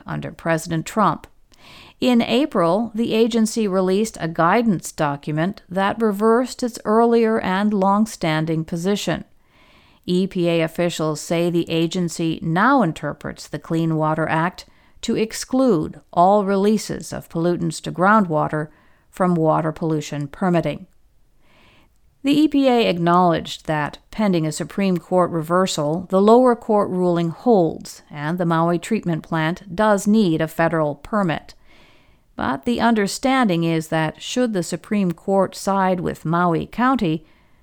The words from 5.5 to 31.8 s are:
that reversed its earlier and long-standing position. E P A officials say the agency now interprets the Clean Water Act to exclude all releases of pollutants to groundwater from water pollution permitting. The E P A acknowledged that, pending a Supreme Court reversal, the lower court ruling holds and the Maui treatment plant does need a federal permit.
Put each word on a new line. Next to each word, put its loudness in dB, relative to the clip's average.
that -2
reversed 0
its -6
earlier 4
and 0
long-standing 0
position. -4
E 0
P -2
A 2
officials -2
say -2
the -2
agency -2
now 2
interprets -6
the -10
Clean -2
Water 0
Act -4
to -2
exclude 0
all 4
releases 0
of -12
pollutants -2
to -8
groundwater 0
from 0
water 2
pollution -4
permitting. -2
The 2
E 4
P 2
A 4
acknowledged 2
that, -4
pending 0
a -4
Supreme -2
Court 0
reversal, -2
the 4
lower 6
court 0
ruling 0
holds 0
and -6
the 0
Maui 2
treatment -4
plant -4
does 2
need 2
a -2
federal 0
permit. -4